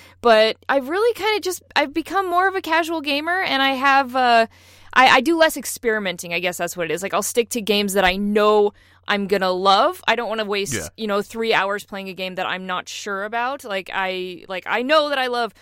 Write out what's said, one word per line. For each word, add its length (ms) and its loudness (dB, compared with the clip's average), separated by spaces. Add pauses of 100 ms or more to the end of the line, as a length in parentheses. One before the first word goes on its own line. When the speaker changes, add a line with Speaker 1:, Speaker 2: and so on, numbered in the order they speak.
(220)
Speaker 1:
But 340 6 (140)
I've 180 0
really 280 0
kinda 260 -2
just, 200 -6 (140)
I've 180 0
become 360 -2
more 180 2
of 80 -2
a 60 -4
casual 400 -2
gamer, 400 -2
and 200 0
I 100 2
have, 440 2
uh, 300 4 (480)
I, 140 6 (100)
I 40 2
do 160 2
less 200 2
experimenting, 760 -4
I 60 -2
guess 180 -2
that's 200 -6
what 120 -2
it 40 -2
is. 100 -4
Like, 100 -4
I'll 80 0
stick 280 0
to 120 -4
games 320 0
that 120 4
I 100 2
know 580 4 (360)
I'm 180 -2
gonna 240 2
love. 560 2
I 80 4
don't 140 -4
wanna 160 -4
waste, 280 -4
Speaker 2:
Yeah. 220 -6
Speaker 1:
you 120 -8
know, 140 0
three 320 -2
hours 300 0
playing 260 -14
a 40 -10
game 220 -10
that 120 -4
I'm 180 -6
not 220 -6
sure 380 -8
about. 400 -6
Like, 280 -8
I, 540 -6
like, 200 -10
I 160 -2
know 260 2
that 80 -2
I 100 -2
love 340 -4